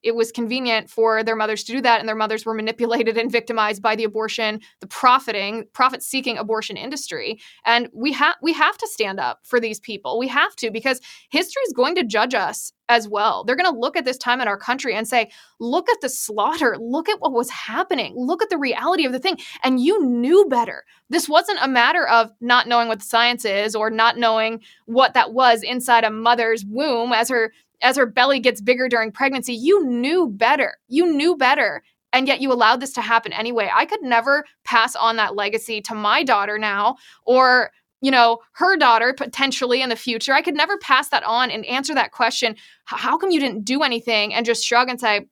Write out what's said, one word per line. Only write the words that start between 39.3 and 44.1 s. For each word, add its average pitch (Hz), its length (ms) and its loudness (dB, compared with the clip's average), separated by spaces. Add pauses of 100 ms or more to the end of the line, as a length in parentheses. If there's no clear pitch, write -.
in 254 80 -2
the 226 60 -2
future, 233 440 -4
I 294 40 0
could 311 120 -4
never 339 220 0
pass 277 320 0
that - 140 0
on 240 260 0
and 220 160 -8
answer 269 300 -6
that 247 160 0
question, 233 400 -2
"H-, 220 80 -16 (460)
how 277 120 0
come 381 140 -2
you 320 80 2
didn't 220 240 -4 (100)
do 285 80 0
anything?" 226 500 -2